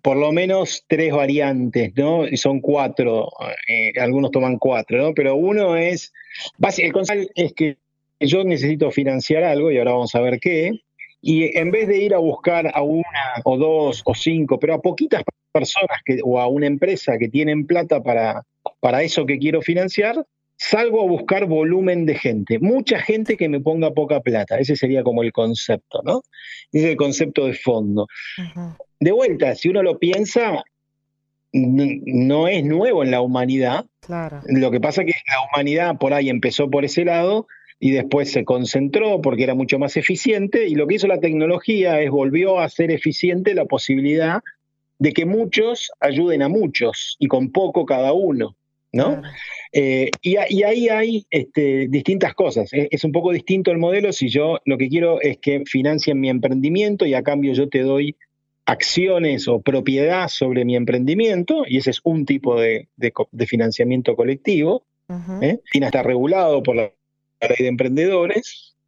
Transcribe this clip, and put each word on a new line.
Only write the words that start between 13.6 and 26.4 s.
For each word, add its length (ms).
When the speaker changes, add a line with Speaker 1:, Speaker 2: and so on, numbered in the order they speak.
Speaker 1:
o 100
cinco, 440
pero 160
a 60
poquitas 420
personas 540
que, 180
o 160
a 80
una 200
empresa 500
que 100
tienen 400
plata 340
para, 420
para 240
eso 220
que 140
quiero 220
financiar, 640
salgo 460
a 40
buscar 420
volumen 580
de 100
gente, 440
mucha 400
gente 360
que 140
me 100
ponga 340
poca 280
plata. 360
Ese 200
sería 260
como 180
el 120
concepto, 720
¿no? 160